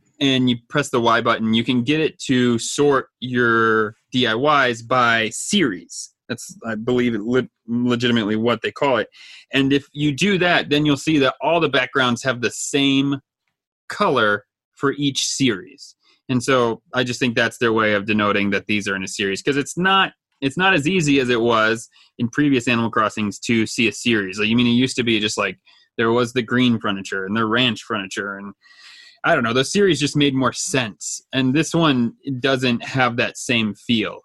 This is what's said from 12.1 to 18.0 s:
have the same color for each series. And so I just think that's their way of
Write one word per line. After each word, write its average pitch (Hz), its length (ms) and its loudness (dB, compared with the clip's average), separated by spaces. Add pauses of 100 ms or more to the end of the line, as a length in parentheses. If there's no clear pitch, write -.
have 123 180 -2
the 107 100 -2
same 139 680 0 (720)
color 117 560 0 (300)
for 139 180 -2
each 139 320 -2
series. 98 720 -4 (340)
And 127 140 0
so 120 400 0 (100)
I 127 100 0
just 123 160 -6
think 120 160 0
that's 117 220 0
their 117 160 2
way 107 220 2
of 101 100 -2